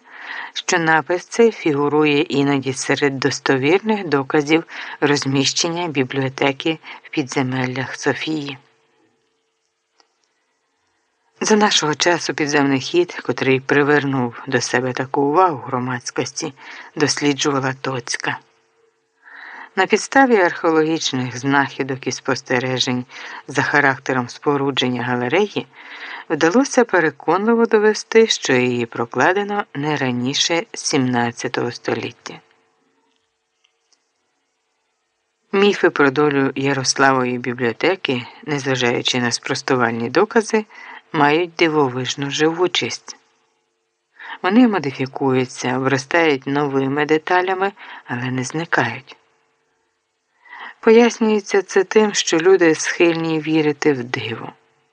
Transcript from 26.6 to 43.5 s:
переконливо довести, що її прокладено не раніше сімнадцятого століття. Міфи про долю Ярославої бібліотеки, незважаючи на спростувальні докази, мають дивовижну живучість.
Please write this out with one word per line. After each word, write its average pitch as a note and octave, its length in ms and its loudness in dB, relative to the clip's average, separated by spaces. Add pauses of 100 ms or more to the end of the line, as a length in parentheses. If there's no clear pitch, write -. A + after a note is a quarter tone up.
переконливо G3 800 2
довести, A3 640 4
що - 260 -2
її B2 320 0
прокладено F#3 800 -2 (100)
не D3 200 -2
раніше C3+ 680 -2 (100)
сімнадцятого B2 960 -2
століття. - 680 -8 (3000)
Міфи G3 380 4
про C#3 220 2
долю C#3 440 2
Ярославої C3+ 800 0
бібліотеки, B2 880 -2 (200)
незважаючи B2+ 760 -2
на A#2+ 120 0
спростувальні A#2+ 800 -2
докази, G#3 560 2 (480)
мають D#3+ 420 2
дивовижну C#3 760 0
живучість. E3 840 -2 (1300)